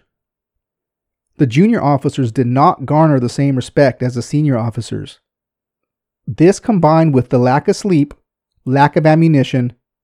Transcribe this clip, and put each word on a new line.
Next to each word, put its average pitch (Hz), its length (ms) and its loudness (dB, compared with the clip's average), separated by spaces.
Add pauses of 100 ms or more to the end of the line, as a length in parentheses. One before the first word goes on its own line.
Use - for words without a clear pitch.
(1400)
The 151 80 2
junior 185 360 0
officers 135 500 -2
did 127 140 -2
not 135 380 0
garner 151 340 2
the 120 100 -2
same 139 280 -2
respect 127 460 0
as 123 120 -4
the 120 80 -6
senior 147 360 -2
officers. 110 640 -8 (1080)
This, 160 340 0
combined 160 540 2
with 127 160 -2
the 127 80 0
lack 127 300 0
of 196 80 0
sleep, 156 380 -2 (500)
lack 139 320 0
of 160 100 0
ammunition, 151 640 2 (320)